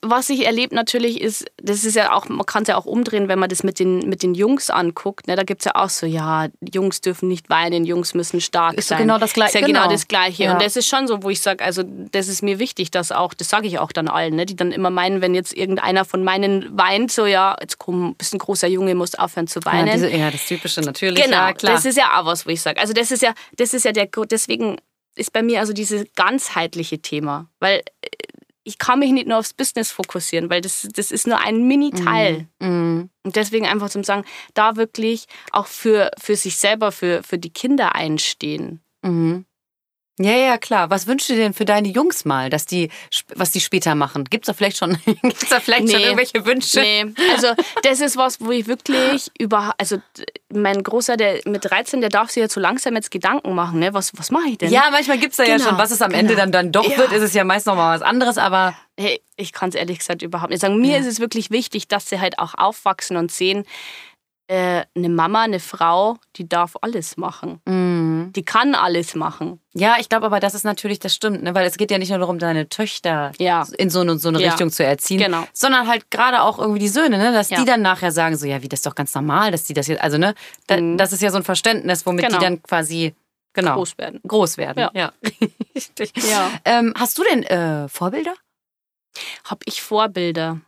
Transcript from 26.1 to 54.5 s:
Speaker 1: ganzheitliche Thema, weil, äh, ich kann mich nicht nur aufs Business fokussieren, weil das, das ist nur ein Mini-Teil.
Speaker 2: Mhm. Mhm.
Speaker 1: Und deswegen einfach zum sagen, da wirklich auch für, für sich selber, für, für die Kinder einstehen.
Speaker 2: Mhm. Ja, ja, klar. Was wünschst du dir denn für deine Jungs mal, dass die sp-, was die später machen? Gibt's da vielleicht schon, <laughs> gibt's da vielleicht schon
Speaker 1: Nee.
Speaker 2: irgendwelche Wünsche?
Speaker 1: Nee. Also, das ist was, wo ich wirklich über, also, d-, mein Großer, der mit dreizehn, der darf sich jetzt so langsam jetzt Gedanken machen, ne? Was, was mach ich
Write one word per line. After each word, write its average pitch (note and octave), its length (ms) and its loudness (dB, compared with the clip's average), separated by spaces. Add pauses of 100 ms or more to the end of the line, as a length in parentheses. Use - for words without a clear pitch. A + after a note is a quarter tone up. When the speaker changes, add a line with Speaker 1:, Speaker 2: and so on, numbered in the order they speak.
Speaker 1:
ganzheitliche E3+ 840 -2
Thema, D3+ 480 -6 (120)
weil, F#3+ 200 2 (220)
äh, - 80 -14 (600)
ich - 100 -16
kann B3+ 200 2
mich C4+ 140 4
nicht C4 160 0
nur A3+ 80 2
aufs A3 160 -4
Business - 400 -4
fokussieren, E3+ 560 -4
weil F3 100 0
das, F#3 340 -6
das - 200 -4
ist - 120 -2
nur A#3 140 2
ein A3+ 300 2
Mini-Teil. A3 760 2 (120)
Speaker 2:
Mhm. F#3 80 -4
Mhm. E3+ 420 0 (140)
Speaker 1:
Und G3 140 -4
deswegen G#3+ 280 0
einfach G3+ 240 0
zum G3+ 140 -6
sagen, G3+ 220 -2 (300)
da G#3+ 200 4
wirklich A3+ 520 -2 (260)
auch G3+ 140 0
für, G#3+ 440 2 (100)
für G#3 140 0
sich G3 220 -4
selber, G#3+ 340 2
für, F3 320 -2
für - 140 -6
die E3+ 140 -8
Kinder B3+ 440 0
einstehen. D#3 840 -4 (220)
Speaker 2:
Mhm. E3+ 420 0 (720)
Ja, F#3+ 120 2
ja, B3 260 4
klar. F#3+ 320 0
Was F#3 160 0
wünschst C4 240 -2
du C4 60 2
dir A3+ 60 4
denn G#3 120 2
für - 100 -2
deine G#3 260 2
Jungs C4+ 360 0
mal, C3 240 0
dass D3+ 160 -2
die F3 240 -2 (240)
sp-, - 220 -6
was E3+ 160 -2
die - 80 -2
später E3+ 340 0
machen? C#3+ 300 0
Gibt's - 240 -4
da - 60 -2
vielleicht G3+ 240 0
schon, F3 240 0
<laughs> - 200 0
gibt's - 260 0
da B3 120 4
vielleicht A#3 320 2
schon G#3 80 4
Speaker 1:
Nee. G3+ 80 4
Speaker 2:
irgendwelche A3+ 360 0
Wünsche? B3+ 380 2
Speaker 1:
Nee. G#3 240 2 (300)
Also, A#3+ 140 4 (340)
das C4+ 180 4
ist C#4 160 2
was, B3+ 240 2
wo A3+ 80 -4
ich A#3+ 160 0
wirklich C4 720 0
über, G#3+ 400 0
also, G3 200 0 (200)
d-, - 80 -14 (260)
mein G3+ 300 2
Großer, A3+ 360 0
der G3+ 280 2
mit G3+ 200 -4
dreizehn, A#3 360 0
der A3 80 0
darf G#3 220 0
sich A#3+ 100 0
jetzt G#3+ 140 0
so G3+ 40 -2
langsam A3+ 360 0
jetzt A3 160 -4
Gedanken G3 420 -2
machen, F3 240 0
ne? F3+ 160 2
Was, G3 240 -2
was - 140 -6
mach D#4+ 140 2
ich B3 120 -2